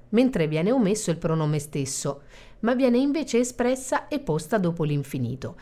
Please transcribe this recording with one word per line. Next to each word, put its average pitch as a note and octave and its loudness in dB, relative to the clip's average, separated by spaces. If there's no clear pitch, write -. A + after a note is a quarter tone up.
mentre A3 4
viene D#3+ 0
omesso A3 2
il D#3 -2
pronome D#3 0
stesso, C#3+ -6
ma A#3 2
viene B3 4
invece C#4 0
espressa B3+ -2
e D4+ -2
posta E3+ -2
dopo E3 0
l'infinito. C3+ -4